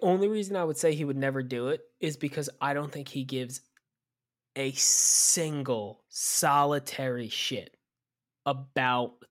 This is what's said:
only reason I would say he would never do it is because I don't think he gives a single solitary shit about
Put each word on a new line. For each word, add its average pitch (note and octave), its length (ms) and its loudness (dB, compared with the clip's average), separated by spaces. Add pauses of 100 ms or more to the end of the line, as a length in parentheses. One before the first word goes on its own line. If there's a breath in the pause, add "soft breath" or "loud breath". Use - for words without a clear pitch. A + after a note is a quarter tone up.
only F#3+ 260 4
reason G#3 280 -2
I F3+ 80 0
would D#3 140 -2
say D#3+ 160 4
he D3+ 120 -2
would C#3 120 -2
never C3+ 260 0
do B2 260 -2
it D#3 120 -2 (180)
is D#3 180 -4
because D3 320 -4 (120)
I C#3+ 120 2
don't C#3+ 180 -4
think C#3+ 160 -10
he C3+ 160 -6
gives C3 380 -6 (960)
a C3+ 180 -2
single C3 1400 2
solitary C#3 1200 0
shit - 460 -6 (680)
about B2+ 680 0 (180)